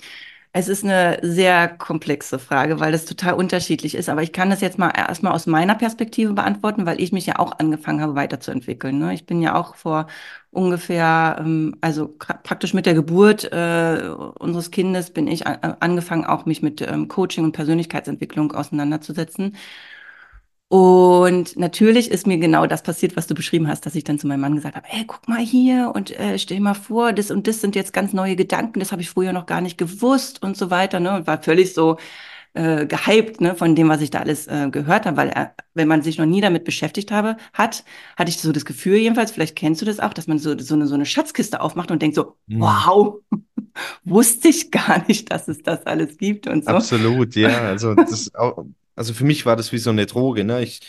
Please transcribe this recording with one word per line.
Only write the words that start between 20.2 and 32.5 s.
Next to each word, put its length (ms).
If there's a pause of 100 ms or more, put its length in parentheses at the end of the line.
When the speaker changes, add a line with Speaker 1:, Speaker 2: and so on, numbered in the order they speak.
Speaker 1:
Und 880
natürlich 520
ist 180
mir 100
genau 280
das 160
passiert, 360
was 100
du 80
beschrieben 320
hast, 180
dass 80
ich 120
dann 120
zu 80
meinem 140
Mann 160
gesagt 220
habe, 120
„Ey, 160
guck 220
mal 120
hier 540
und, 240
äh, 220
stell 180
dir 60
mal 120
vor, 360
das 180
und 160
das 140
sind 160
jetzt 160
ganz 220
neue 240
Gedanken, 420
das 140
habe 80
ich 80
früher 240
noch 140
gar 120
nicht 180
gewusst“ 640
und 140
so 160
weiter, 300
ne? 160
Und 100
war 160
völlig 300
so, 240 (560)